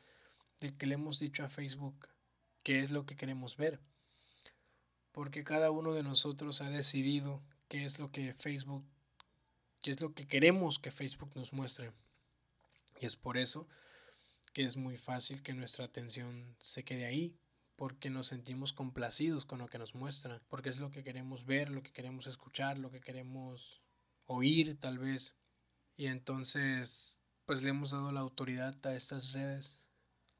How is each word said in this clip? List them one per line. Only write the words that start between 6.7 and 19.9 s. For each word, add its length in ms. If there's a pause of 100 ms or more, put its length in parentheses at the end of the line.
qué 160
es 160
lo 100
que 220
Facebook, 520 (960)
qué 120
es 80
lo 140
que 120
queremos 540
que 100
Facebook 460
nos 160
muestre. 400 (1080)
Y 60
es 80
por 240
eso 300 (880)
que 80
es 140
muy 180
fácil 460
que 100
nuestra 320
atención 760
se 220
quede 220
ahí, 340 (380)
porque 320
nos 200
sentimos 440
complacidos 720
con 140
lo 100
que 80
nos 180